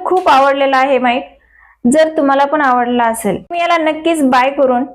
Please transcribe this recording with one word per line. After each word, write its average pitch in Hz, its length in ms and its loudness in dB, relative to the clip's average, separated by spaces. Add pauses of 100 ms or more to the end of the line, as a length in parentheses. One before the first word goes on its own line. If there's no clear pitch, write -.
खूप 359 240 0
आवडलेला 277 480 2
आहे 262 220 2
माईक. 247 240 -2 (680)
जर 311 260 2
तुम्हाला 277 280 2
पण 302 160 -2
आवडला 247 420 0
असेल, 220 320 -2
तुम्ही - 240 -8
याला 339 180 0
नक्कीच 311 460 -2
बाय 262 280 2
करून 262 440 0